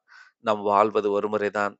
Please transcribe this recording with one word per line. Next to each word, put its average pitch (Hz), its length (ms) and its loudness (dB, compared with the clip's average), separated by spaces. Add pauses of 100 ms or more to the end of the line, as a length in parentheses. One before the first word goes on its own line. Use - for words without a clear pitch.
(380)
நாம் 107 240 -2
வாழ்வது 101 480 2
ஒரு 101 180 -2
முறைதான். 104 520 -4